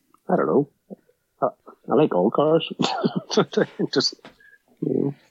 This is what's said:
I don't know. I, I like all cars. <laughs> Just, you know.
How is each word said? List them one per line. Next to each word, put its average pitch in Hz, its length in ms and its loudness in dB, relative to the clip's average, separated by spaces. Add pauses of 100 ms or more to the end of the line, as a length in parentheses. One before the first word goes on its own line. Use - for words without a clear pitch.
(300)
I 185 60 2
don't - 120 0
know. 131 220 2 (720)
I, 131 60 0 (440)
I - 40 2
like 151 200 2
all 92 160 2
cars. 156 360 2 (120)
<laughs> - 1120 -2
Just, - 220 -2 (680)
you - 120 -4
know. - 220 -2 (160)